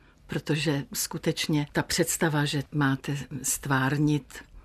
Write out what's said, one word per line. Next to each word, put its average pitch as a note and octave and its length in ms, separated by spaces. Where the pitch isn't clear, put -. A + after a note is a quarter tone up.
Protože D3 640
skutečně D3+ 800
ta D3+ 120
představa, D3+ 640
že C#3+ 260
máte C#3+ 460
stvárnit, C#3+ 1000